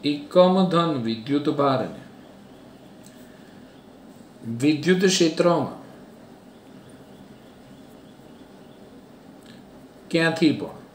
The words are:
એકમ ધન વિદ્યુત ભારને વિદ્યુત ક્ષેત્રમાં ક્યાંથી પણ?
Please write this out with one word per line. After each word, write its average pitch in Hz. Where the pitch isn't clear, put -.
એકમ 180
ધન 170
વિદ્યુત 127
ભારને 127
વિદ્યુત 156
ક્ષેત્રમાં 170
ક્યાંથી 165
પણ? 82